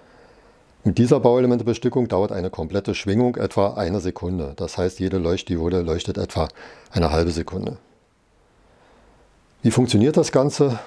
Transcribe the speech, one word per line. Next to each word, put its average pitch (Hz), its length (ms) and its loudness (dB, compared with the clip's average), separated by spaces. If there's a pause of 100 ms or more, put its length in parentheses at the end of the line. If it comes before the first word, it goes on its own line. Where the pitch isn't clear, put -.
(840)
Mit 98 140 0
dieser 123 240 4
Bauelementebestückung 123 880 2
dauert 104 240 0
eine 92 160 -4
komplette 90 460 -4
Schwingung 120 420 0
etwa 101 380 0
eine 98 260 -2
Sekunde. 87 560 -6
Das 85 200 -8
heißt, 90 220 -2
jede 92 200 -2
Leuchtdiode 87 640 -2
leuchtet 82 340 -4
etwa 85 320 -4 (420)
eine 80 200 0
halbe 82 200 2
Sekunde. 92 460 -8 (1800)
Wie 120 100 4
funktioniert 127 460 4
das 160 160 2
Ganze 135 520 2